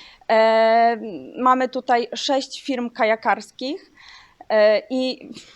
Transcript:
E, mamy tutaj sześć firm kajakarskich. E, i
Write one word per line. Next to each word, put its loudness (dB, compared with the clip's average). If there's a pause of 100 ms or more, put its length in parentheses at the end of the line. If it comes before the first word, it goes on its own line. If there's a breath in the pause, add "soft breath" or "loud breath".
(300 soft breath)
E, 4 (400)
mamy 2
tutaj -2
sześć -4
firm -6
kajakarskich. -4 (600 soft breath)
E, 4
i -6 (260 loud breath)